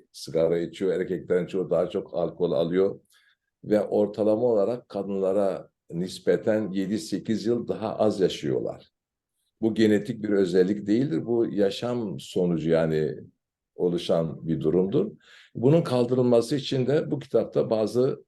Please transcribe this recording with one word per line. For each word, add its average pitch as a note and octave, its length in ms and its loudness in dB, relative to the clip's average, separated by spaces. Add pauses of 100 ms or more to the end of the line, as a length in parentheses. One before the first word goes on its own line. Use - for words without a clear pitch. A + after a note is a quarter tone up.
(120)
sigara E2+ 460 0
içiyor, F2+ 420 -2
erkeklerin F2+ 460 -2
çoğu F#2 240 -4
daha F2 200 2
çok - 240 -6
alkol E2+ 380 -2
alıyor E2+ 480 0 (640)
ve G#2 160 2
ortalama G#2 600 0
olarak A#2 460 0
kadınlara F#2+ 840 -2 (200)
nispeten F#2 840 0
yedi G2 260 -2
sekiz G2 480 -4
yıl A#2 220 -2
daha F#2+ 280 -4
az G2+ 240 2
yaşıyorlar. C2+ 720 -2 (680)
Bu A2 140 0
genetik G#2+ 480 2
bir G#2+ 60 -6
özellik G2 580 2
değildir. C3+ 400 0
Bu A#2 200 0
yaşam G2+ 720 -2
sonucu E2+ 500 -2
yani D#2+ 440 0 (600)
oluşan E2+ 720 -2
bir D#2 120 0
durumdur. F2+ 520 2 (420)
Bunun C#3 280 4
kaldırılması B2 760 2
için C3+ 300 -2
de D3+ 240 0
bu D3 80 -2
kitapta A#2 520 0
bazı A2 580 0